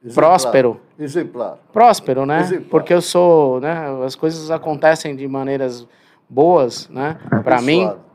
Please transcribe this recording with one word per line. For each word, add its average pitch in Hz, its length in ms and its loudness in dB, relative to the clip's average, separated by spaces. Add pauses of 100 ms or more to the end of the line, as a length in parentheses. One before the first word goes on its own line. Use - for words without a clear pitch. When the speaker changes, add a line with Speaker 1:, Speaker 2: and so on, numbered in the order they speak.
Speaker 1:
Exemplar. 120 120 -16 (160)
Speaker 2:
próspero. 123 500 2 (180)
Speaker 1:
Exemplar. 147 600 -6 (140)
Speaker 2:
Próspero, 196 540 2
né? 151 140 -2
Speaker 1:
Exemplar. 180 300 -6
Speaker 2:
Porque 156 240 0
eu 175 80 4
sou, 160 580 2
né? 160 240 -6 (200)
As 131 120 -8
coisas 160 340 -6
acontecem 160 640 -2
de 135 140 -10
maneiras 131 580 -6 (420)
boas, 143 600 2
né? 147 300 -8 (260)
Pra 127 160 2
mim, 156 240 2
Speaker 1:
Abençoado. 196 160 -6 (140)